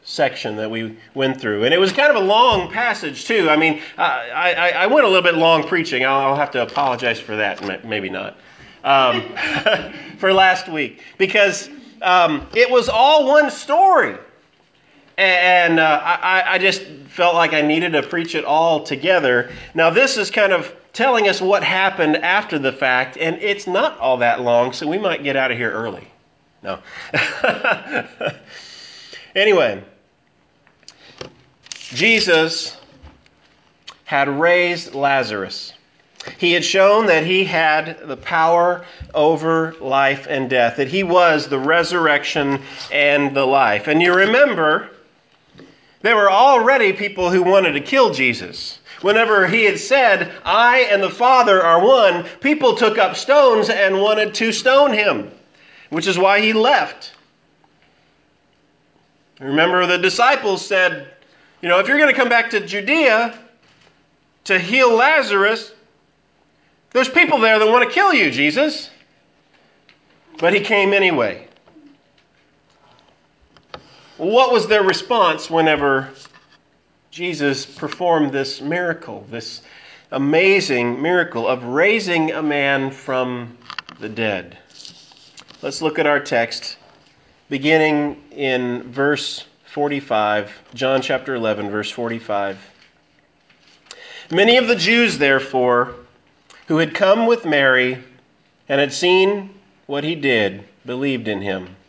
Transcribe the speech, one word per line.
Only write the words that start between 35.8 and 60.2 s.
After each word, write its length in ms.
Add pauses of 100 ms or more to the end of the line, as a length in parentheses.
He 140
had 120
shown 420
that 180
he 200
had 640
the 80
power 680 (300)
over 640
life 480
and 220
death, 260
that 120
he 160
was 420
the 120
resurrection 1000 (300)
and 460
the 80
life. 420
And 160
you 100
remember, 760 (1120)
there 160
were 160
already 600
people 360
who 120
wanted 300
to 80
kill 320
Jesus. 680 (220)
Whenever 440
he 180
had 140
said, 540 (120)
"I 460
and 120
the 80
Father 520
are 240
one," 380 (160)
people 340
took 240
up 160
stones 540
and 320
wanted 340
to 180
stone 420
him, 360 (600)
which 180
is 100
why 220
he 140
left. 580 (2250)
Remember, 460
the 120
disciples 680